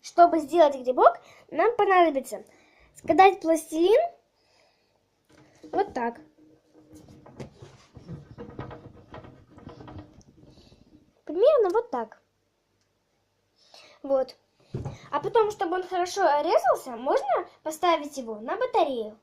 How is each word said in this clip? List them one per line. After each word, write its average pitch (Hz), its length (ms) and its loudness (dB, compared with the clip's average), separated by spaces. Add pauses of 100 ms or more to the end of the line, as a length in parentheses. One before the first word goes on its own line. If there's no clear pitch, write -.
(140)
Чтобы 330 280 6
сделать 294 340 2
грибок, 262 440 2 (300)
нам 403 260 -2
понадобится 330 680 0 (500)
скатать 381 460 4
пластилин 330 600 2 (1700)
вот 392 240 -4
так. 240 240 -6 (4000)
Примерно 427 460 2
вот 466 180 -2
так. 226 320 -10 (1800)
Вот. 262 320 -2 (760)
А 294 100 -4
потом, 415 300 0
чтобы 370 280 -4
он 370 100 -6
хорошо 370 340 -4 (200)
резался, 415 500 0
можно 381 560 -4 (160)
поставить 311 520 -2
его 226 200 -10
на 240 200 -8
батарею. 285 680 -2